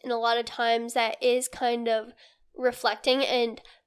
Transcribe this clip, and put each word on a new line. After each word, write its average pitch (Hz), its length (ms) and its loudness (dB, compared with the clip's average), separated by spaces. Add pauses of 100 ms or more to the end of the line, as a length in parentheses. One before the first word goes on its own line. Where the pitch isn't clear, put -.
And 247 100 -4
a 233 40 0
lot 233 220 2
of 240 60 -2
times 233 500 -2
that 226 280 0
is 247 260 2
kind 240 400 -2
of 220 240 -2 (440)
reflecting 254 680 0
and 233 360 0 (260)